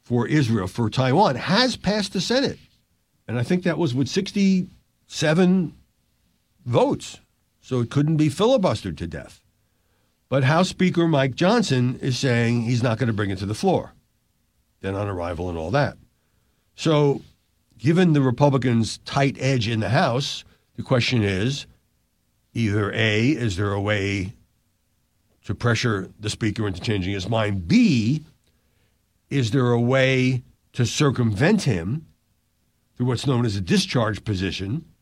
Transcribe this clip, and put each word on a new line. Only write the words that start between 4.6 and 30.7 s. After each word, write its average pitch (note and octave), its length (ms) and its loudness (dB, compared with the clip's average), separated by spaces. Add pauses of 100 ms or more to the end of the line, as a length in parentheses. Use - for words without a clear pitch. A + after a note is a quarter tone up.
votes. E3+ 540 -2 (400)
So B2 220 -4
it A#2 80 -4
couldn't D3 280 0
be D3+ 120 4
filibustered F3+ 680 0
to F2 100 -8
death. - 340 -16 (880)
But C3 160 2
House E3 240 2
Speaker E3+ 380 0
Mike C3+ 280 2
Johnson C#3 680 2
is B2+ 160 -2
saying A#2 460 0
he's A#2+ 200 0
not A2+ 140 0
gonna A#2 160 0
bring G2+ 180 -2
it F#2 80 -6
to G2 60 -6
the G#2 80 -4
floor. - 400 -2 (880)
Then G2 160 -6
on G2+ 120 -4
arrival F2+ 420 -6
and E2+ 80 -8
all D#2+ 140 -6
that. C3+ 260 -2 (760)
So D3 460 2 (560)
given E3 360 4
the D3 80 4
Republicans' B2+ 800 2
tight C#3 400 0
edge C3 280 0
in A2+ 120 -2
the G2 100 -2
House, C#3+ 540 0 (320)
the G#2+ 80 -10
question B2 400 0
is, G2+ 420 -2 (880)
either G#2 400 0
A, A2+ 360 2
is A#2 280 -2
there G2+ 160 0
a G2+ 80 -2
way G2 520 -2 (1120)
to G2+ 100 -6
pressure A2 640 0
the G#2 100 -8
speaker G#2+ 380 -4
into F#2 120 -6
changing G2 340 -2
his F#2 140 -8
mind? G#2 400 -2
B, D3+ 560 2 (1080)
is C3 220 -2
there B2 200 2
a A#2+ 100 2
way C3 600 2 (300)